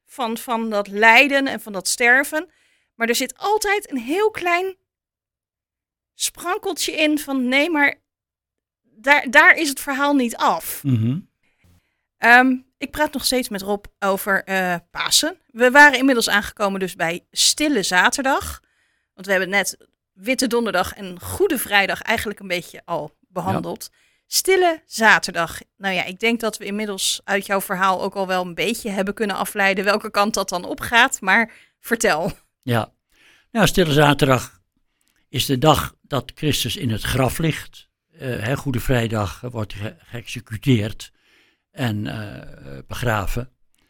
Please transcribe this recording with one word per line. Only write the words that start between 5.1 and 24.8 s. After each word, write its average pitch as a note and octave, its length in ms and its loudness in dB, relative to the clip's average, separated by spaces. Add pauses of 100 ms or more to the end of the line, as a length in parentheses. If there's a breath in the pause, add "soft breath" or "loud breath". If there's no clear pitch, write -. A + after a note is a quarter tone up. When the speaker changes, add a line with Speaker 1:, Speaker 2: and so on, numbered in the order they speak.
Speaker 1:
sprankeltje F4+ 800 -6
in D4+ 280 0
van, C4+ 280 -4
nee, C#4+ 220 2
maar D4 260 0 (880)
daar, C#4 500 0
daar D#4 260 8
is D4+ 120 -2
het C4+ 100 -6
verhaal C#4+ 340 0
niet B3 220 2
af. - 480 -2
Speaker 2:
Mhm. B2+ 360 0 (960)
Speaker 1:
Ehm, B3+ 380 6 (220)
ik C4+ 140 -10
praat D4+ 220 -2
nog C4 120 -4
steeds B3+ 240 -2
met G3+ 120 -8
Rob G3+ 240 -4 (140)
over, G3 440 0
eh, F#3 320 -2 (160)
Pasen. D4+ 460 -2 (100)
We A#3+ 240 2
waren C#4+ 280 8
inmiddels B3 300 2
aangekomen G3 500 -2
dus F#3 160 -6
bij E3+ 360 -4
Stille D4 520 0
Zaterdag. A#3+ 760 0 (540)
Want F#3 120 -18
we G3 60 -2
hebben F#3 180 0
net G3 280 -2 (360)
Witte B3 340 -2
Donderdag G3+ 460 0
en F3+ 280 -14
Goede F4 360 0
Vrijdag G3 440 0
eigenlijk A3 380 -4
een G3 80 -16
beetje F3+ 380 -8
al D3+ 320 -8 (100)
behandeld. F3 640 -6
Speaker 2:
Ja. - 60 -20 (300)
Speaker 1:
Stille F4+ 580 2